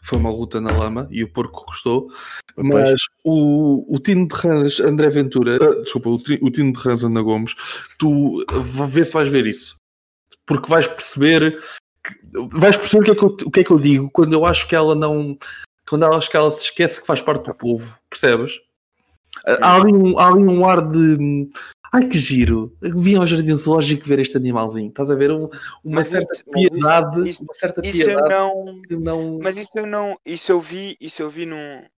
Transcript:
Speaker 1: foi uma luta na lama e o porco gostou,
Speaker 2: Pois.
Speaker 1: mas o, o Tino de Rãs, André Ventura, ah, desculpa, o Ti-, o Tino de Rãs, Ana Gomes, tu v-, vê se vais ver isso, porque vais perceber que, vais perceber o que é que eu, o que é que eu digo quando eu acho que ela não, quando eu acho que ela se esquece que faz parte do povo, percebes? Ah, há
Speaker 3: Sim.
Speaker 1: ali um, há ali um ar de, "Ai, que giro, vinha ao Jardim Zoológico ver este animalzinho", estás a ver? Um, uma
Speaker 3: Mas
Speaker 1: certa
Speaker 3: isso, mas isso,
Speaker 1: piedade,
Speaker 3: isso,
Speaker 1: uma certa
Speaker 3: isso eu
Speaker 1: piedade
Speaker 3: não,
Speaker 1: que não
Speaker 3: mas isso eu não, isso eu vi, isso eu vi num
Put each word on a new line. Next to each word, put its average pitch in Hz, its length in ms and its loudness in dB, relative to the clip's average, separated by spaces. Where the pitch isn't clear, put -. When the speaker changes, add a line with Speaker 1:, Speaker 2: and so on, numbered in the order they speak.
Speaker 1:
foi 123 140 -4
uma 113 120 0
luta 113 300 -6
na 110 120 -4
lama 113 380 -4
e 113 140 -6
o - 80 -10
porco - 340 -8
gostou, 127 420 -4
Speaker 2:
Pois. 135 140 -4
Speaker 1:
mas 135 320 4
o, 147 720 2
o - 20 -2
Tino 180 300 2
de - 60 -10
Rãs, 147 460 0
André 147 280 4
Ventura, 131 480 2
ah, 147 260 4
desculpa, 120 260 -6
o 120 100 0
Ti-, 139 240 -2
o 131 80 2
Tino 135 220 0
de 123 60 -8
Rãs, 120 240 -2
Ana 113 200 0
Gomes, 110 320 -2
tu 143 500 0
v-, 131 380 -4
vê 151 180 2
se - 100 -4
vais 151 140 0
ver 135 180 2
isso, - 300 -8
porque 143 240 -4
vais 160 200 4
perceber 156 680 2
que, - 560 -10
vais 202 180 6
perceber 208 260 2
o - 20 4
que 214 80 4
é - 20 6
que 208 100 2
eu, 196 120 2
o 151 40 -6
que 190 100 4
é 180 40 4
que - 60 -4
eu 156 80 6
digo 139 320 2
quando 156 240 2
eu 160 100 2
acho 175 220 0
que - 80 -2
ela 156 220 2
não, 151 420 -4
quando 151 160 2
eu 160 100 4
acho 160 140 -2
que - 80 -2
ela 151 140 4
se 151 140 -6
esquece - 360 -2
que - 60 -14
faz 139 160 -2
parte 143 240 -4
do - 80 -12
povo, 117 420 -6
percebes? 123 500 -2
Ah, 110 60 2
há 190 40 6
Speaker 3:
Sim. - 60 4
Speaker 1:
ali 208 80 6
um, 185 240 4
há 180 100 6
ali 190 160 6
um 180 240 4
ar 180 180 2
de, 147 640 0
"Ai, 254 140 4
que 180 100 0
giro, 117 640 0
vinha 180 360 2
ao 175 80 2
Jardim 160 280 0
Zoológico 151 520 0
ver 139 120 2
este 131 180 -2
animalzinho", 113 520 -4
estás 139 220 -6
a 143 40 2
ver? 139 160 2
Um, 156 140 -4
uma 156 120 -6
Speaker 3:
Mas 156 120 0
Speaker 1:
certa 165 240 -4
Speaker 3:
isso, - 200 -12
mas 143 100 2
isso, 185 80 4
Speaker 1:
piedade, 160 600 0
Speaker 3:
isso, 151 140 -8
Speaker 1:
uma - 100 -18
certa 180 320 -6
Speaker 3:
isso 165 240 0
eu 151 100 -2
Speaker 1:
piedade 151 140 2
Speaker 3:
não, 190 480 -4
Speaker 1:
que 175 140 -12
não 160 460 -8
Speaker 3:
mas 190 160 -6
isso 208 180 -12
eu 214 100 -8
não, 208 400 -8
isso 170 260 -4
eu 175 80 2
vi, 180 400 -12
isso 156 220 -8
eu 151 80 -10
vi 165 160 -12
num 147 380 -16